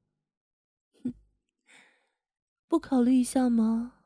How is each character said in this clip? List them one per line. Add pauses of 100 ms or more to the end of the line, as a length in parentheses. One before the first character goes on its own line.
(1040)
哼， (1500)
不
考
虑
一
下
吗？ (120)